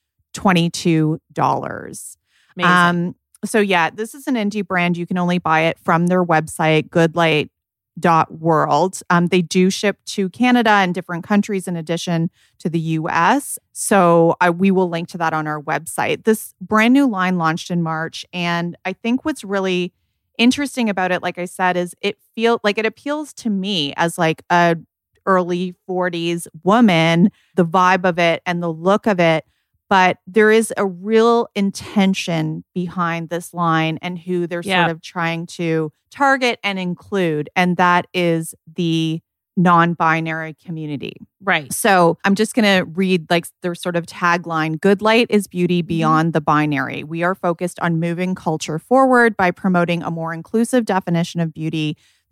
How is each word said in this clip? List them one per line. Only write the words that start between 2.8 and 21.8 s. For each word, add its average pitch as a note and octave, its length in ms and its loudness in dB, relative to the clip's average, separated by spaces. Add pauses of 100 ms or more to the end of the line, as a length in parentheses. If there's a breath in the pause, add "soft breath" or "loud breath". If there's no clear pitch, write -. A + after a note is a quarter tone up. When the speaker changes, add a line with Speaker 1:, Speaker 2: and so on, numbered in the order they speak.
Speaker 1:
so A3 160 -2
yeah, F3+ 300 2
this A3+ 260 -10
is C#4 120 -12
an C4+ 80 0
indie G#3 300 -2
brand. F3 300 0
You E3+ 100 -6
can F3+ 120 -6
only F3+ 220 0
buy D#3+ 240 0
it E3 140 -2
from E3+ 300 0
their F#3 160 2
website, D#3+ 680 0
goodlight E3 600 0 (480)
dot D#3+ 400 0
world. D#3 680 0
Um, F3 180 2
they F3+ 140 2
do F#3 280 2
ship G3 360 -4
to F#3+ 240 -4
Canada B3 400 2
and F#3+ 260 2
different F3 300 -10
countries G3+ 420 0
in F3+ 80 -6
addition E3 560 -4 (280)
to F3+ 100 -4
the E3 100 -2
U D#3+ 300 -2
S. G3+ 500 0 (140)
So E3+ 680 4
I, F3+ 120 4
we F#3+ 200 2
will F#3 160 2
link E3+ 220 -6
to - 80 -14
that D#3+ 160 -2
on D#3 140 -4
our D3+ 140 -6
website. D3+ 600 -4
This - 380 0
brand G#3+ 320 2
new C#4 140 4
line F#3 300 0
launched D#3+ 320 -2
in F3 140 -2
March. D#3+ 480 -6
And F3 540 -4
I F#3+ 80 -6
think A#3 320 -4
what's D#4 180 -6
really F#3+ 480 -2 (460)
interesting B3+ 520 0
about F#3 220 -2
it, F3 100 -2
like F3+ 160 -6
I F3 80 -6
said, F3+ 300 -2
is F3 240 -4